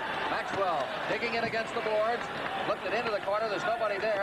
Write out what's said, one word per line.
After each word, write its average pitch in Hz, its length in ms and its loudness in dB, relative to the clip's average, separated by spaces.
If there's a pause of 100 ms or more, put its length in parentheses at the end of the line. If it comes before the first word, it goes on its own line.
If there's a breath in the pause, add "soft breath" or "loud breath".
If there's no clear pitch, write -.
(300)
Maxwell 185 560 0 (240)
digging 226 240 0
in 233 80 0
against 220 320 -2
the 233 80 0
boards. 220 400 2 (480)
Flipped 208 160 -2
it 180 80 0
into 233 160 0
the 202 160 0
corner. 214 240 2
There's 180 160 0
nobody 214 320 2
there. 202 240 2